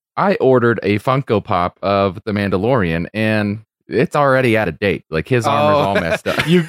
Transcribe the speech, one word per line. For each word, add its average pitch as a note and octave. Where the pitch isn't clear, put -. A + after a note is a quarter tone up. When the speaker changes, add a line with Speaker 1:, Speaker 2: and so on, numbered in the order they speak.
Speaker 1:
I F#3+
ordered A#2+
a G2+
Funko B2+
Pop F2+
of G2
the G#2+
Mandalorian, G2
and G#2+
it's A#2+
already C3
out G#2
of D#2+
date. G2
Like, D#2+
his B2
armor's D3
Speaker 2:
Oh. C#3+
Speaker 1:
all G2
messed F2+
up. -
Speaker 2:
<laughs> -
You, E3+